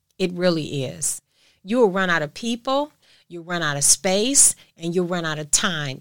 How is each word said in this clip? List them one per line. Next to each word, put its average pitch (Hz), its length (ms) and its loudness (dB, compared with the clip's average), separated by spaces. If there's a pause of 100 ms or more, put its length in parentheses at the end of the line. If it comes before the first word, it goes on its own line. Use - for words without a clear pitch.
(200)
It 180 140 -2
really 165 520 0
is. 156 360 -6 (440)
You 214 140 0
will 220 120 6
run 185 200 0
out 165 120 2
of 147 100 -6
people, 262 600 -4 (360)
you'll 170 160 -14
run 170 180 -4
out 147 140 -2
of 143 80 0
space, 214 680 4 (220)
and 170 180 -6
you'll 180 120 0
run 170 200 -4
out 151 120 -4
of 151 120 -10
time. 151 500 -2